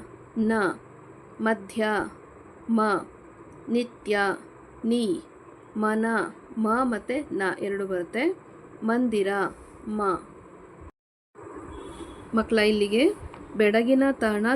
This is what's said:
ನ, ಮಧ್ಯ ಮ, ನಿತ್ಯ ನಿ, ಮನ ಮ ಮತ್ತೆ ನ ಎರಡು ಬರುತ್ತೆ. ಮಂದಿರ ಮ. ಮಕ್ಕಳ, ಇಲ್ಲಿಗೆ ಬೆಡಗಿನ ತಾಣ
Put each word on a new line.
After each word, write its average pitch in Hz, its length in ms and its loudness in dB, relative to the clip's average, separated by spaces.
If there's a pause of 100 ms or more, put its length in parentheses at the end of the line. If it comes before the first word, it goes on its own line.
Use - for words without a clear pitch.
(380)
ನ, 220 140 2 (880)
ಮಧ್ಯ 220 440 -2 (840)
ಮ, 226 100 4 (880)
ನಿತ್ಯ 226 500 -2 (680)
ನಿ, 233 200 2 (720)
ಮನ 214 300 0 (520)
ಮ 220 100 2 (140)
ಮತ್ತೆ 240 340 -2 (160)
ನ 196 100 -2 (180)
ಎರಡು 196 260 -4
ಬರುತ್ತೆ. 190 380 -2 (600)
ಮಂದಿರ 220 440 2 (600)
ಮ. 214 140 -2 (2250)
ಮಕ್ಕಳ, 220 240 2
ಇಲ್ಲಿಗೆ 208 440 4 (540)
ಬೆಡಗಿನ 233 480 6 (160)
ತಾಣ 214 360 2